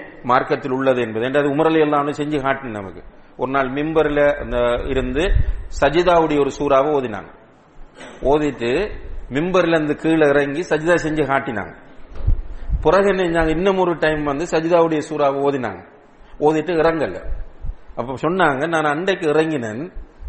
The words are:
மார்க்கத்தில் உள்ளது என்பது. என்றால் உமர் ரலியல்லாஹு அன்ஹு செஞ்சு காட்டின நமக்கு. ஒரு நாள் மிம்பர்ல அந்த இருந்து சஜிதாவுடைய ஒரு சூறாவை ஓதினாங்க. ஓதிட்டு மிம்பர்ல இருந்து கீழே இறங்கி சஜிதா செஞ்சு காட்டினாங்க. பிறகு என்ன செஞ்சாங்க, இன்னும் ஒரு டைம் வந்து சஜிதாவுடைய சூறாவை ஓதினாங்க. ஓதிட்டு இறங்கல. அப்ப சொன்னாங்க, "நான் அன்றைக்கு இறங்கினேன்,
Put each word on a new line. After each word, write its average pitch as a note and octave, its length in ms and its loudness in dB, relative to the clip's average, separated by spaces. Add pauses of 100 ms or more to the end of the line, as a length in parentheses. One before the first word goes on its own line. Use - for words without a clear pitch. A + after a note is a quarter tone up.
(220)
மார்க்கத்தில் C3 500 0
உள்ளது C3 280 2
என்பது. A2 240 -2
என்றால் C#3 200 0
உமர் D3+ 280 2
ரலியல்லாஹு D3+ 280 4
அன்ஹு D3 220 -4
செஞ்சு D3 180 -2
காட்டின C3 300 -2
நமக்கு. G2 320 -10 (340)
ஒரு B2+ 140 -4
நாள் C3+ 220 0
மிம்பர்ல D3 640 2
அந்த A#2+ 520 -2
இருந்து C3 440 0 (480)
சஜிதாவுடைய D#3+ 600 4
ஒரு C#3 180 2
சூறாவை C#3+ 340 2
ஓதினாங்க. G#2 460 -4 (840)
ஓதிட்டு C#3+ 680 0 (380)
மிம்பர்ல F3 400 0
இருந்து D#3 280 2
கீழே D#3 320 2
இறங்கி C#3 320 2
சஜிதா E3 340 0 (120)
செஞ்சு D#3 180 0
காட்டினாங்க. C3 520 -2 (1040)
பிறகு F#3+ 340 4
என்ன F#3 60 -2
செஞ்சாங்க, E3 260 2
இன்னும் F#3 300 2
ஒரு F3+ 200 2
டைம் D#3 260 0
வந்து C#3+ 260 -2
சஜிதாவுடைய E3 600 2
சூறாவை C#3+ 300 0
ஓதினாங்க. C3 460 -2 (520)
ஓதிட்டு D3+ 320 2
இறங்கல. D#3+ 540 0 (720)
அப்ப B2+ 260 -6
சொன்னாங்க, D#3 460 0
"நான் E3 160 0
அன்றைக்கு E3+ 480 0
இறங்கினேன், D3+ 600 -2 (360)